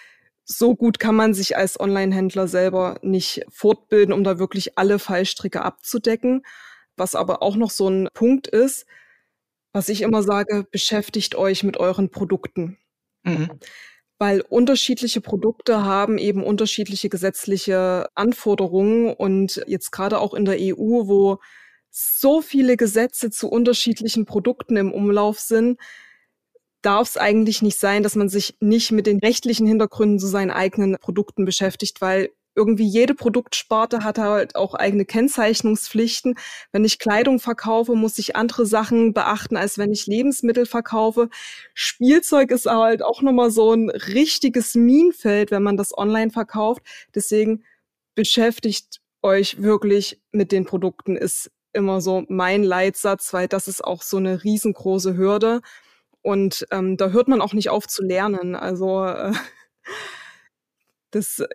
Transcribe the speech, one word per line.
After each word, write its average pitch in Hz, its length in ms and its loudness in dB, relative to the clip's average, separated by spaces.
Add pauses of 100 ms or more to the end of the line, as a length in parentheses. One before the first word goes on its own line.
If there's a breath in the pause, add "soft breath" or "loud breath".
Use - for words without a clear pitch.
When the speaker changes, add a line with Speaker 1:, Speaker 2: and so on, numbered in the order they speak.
(440 loud breath)
Speaker 1:
so - 320 2
gut 233 220 0
kann 220 180 2
man 220 200 4
sich 190 200 -4
als - 240 -2
Online-Händler 190 680 -2
selber 185 560 0
nicht 190 460 -2
fortbilden, 208 640 2
um 190 100 2
da 185 160 0
wirklich - 400 -6
alle 196 180 2
Fallstricke 190 640 -4
abzudecken. 233 800 -2 (540 loud breath)
Was 185 160 -4
aber 185 300 -2
auch 202 120 0
noch 220 140 0
so 190 180 -2
ein 190 260 0
Punkt 262 340 2
ist, 254 400 0 (840 soft breath)
was 196 160 -2
ich 202 140 -4
immer 214 220 2
sage, 202 480 -2
beschäftigt 208 640 -4
euch 190 280 -2
mit 196 140 -2
euren 185 320 0
Produkten. 185 680 -6 (460)
Speaker 2:
Mhm. 160 360 -4 (580 loud breath)
Speaker 1:
Weil 202 240 0
unterschiedliche 240 800 0
Produkte 214 640 -2
haben 202 320 0
eben 196 260 -2
unterschiedliche 208 680 -2
gesetzliche 185 1080 -2
Anforderungen. 208 960 0
Und 190 540 -2
jetzt - 240 -6
gerade 202 280 -2
auch 208 140 -2
in 208 120 -2
der 190 140 0
E 185 140 -2
U, 220 340 0
wo 196 320 4 (500 soft breath)
so - 520 0
viele 254 360 2
Gesetze 226 540 0
zu - 180 -6
unterschiedlichen 226 760 0
Produkten 226 500 -2
im 196 160 0
Umlauf 208 480 0
sind, 233 400 0 (1040 loud breath)
darf's 208 340 0
eigentlich 214 460 2
nicht 208 180 0
sein, 202 220 2
dass 208 140 0
man 202 120 2
sich 190 320 -2
nicht 220 320 2
mit 214 160 2
den 202 120 4
rechtlichen 226 480 2
Hintergründen 214 500 2
zu 190 100 -4
seinen 196 240 -2
eigenen 190 480 -2
Produkten 202 460 -4
beschäftigt, 190 560 -4
weil 190 300 0 (240)
irgendwie 214 320 4
jede 233 260 4
Produktsparte 226 880 -2
hat 214 140 -4
halt 208 380 0
auch - 180 -2
eigene 202 320 0
Kennzeichnungspflichten. 226 1300 0 (360 loud breath)
Wenn 208 120 2
ich 220 140 2
Kleidung 233 420 2
verkaufe, 233 540 -2
muss 220 240 0
ich - 180 -6
andere 233 300 0
Sachen 220 480 2
beachten, 208 440 -2
als 196 200 -4
wenn 208 140 0
ich 208 160 -6
Lebensmittel 240 580 0
verkaufe. 226 640 0 (440 loud breath)
Spielzeug 277 760 4
ist 247 140 0
halt 226 380 2
auch - 180 -2
nochmal 247 300 4
so 220 220 6
ein 226 160 2
richtiges 247 840 0
Minenfeld, 233 760 4
wenn 202 120 2
man 202 140 2
das 202 200 -4
online 220 340 0
verkauft. 220 500 -2 (320 loud breath)
Deswegen 214 500 0 (520 soft breath)
beschäftigt - 840 -2 (200)
euch 196 400 0
wirklich 202 580 0 (120)
mit 202 200 0
den 190 140 2
Produkten, 185 500 -4
ist - 360 -6 (220)
immer 190 280 0
so 185 260 -2
mein 185 360 0
Leitsatz, 190 680 0
weil 185 140 -2
das 190 220 -6
ist - 120 -10
auch 180 200 -6
so - 160 -4
eine 190 260 -2
riesengroße 190 720 -2
Hürde. 208 460 2 (600 loud breath)
Und, 196 480 -2
ähm, 190 280 -2
da 190 120 0
hört 233 200 2
man 247 120 4
auch 196 120 -2
nicht 208 160 0
auf - 180 -2
zu - 160 -8
lernen. 185 520 -2
Also, 185 500 -4
äh, 190 260 -4
<laughs> - 1800 -16
das, - 300 -4 (120)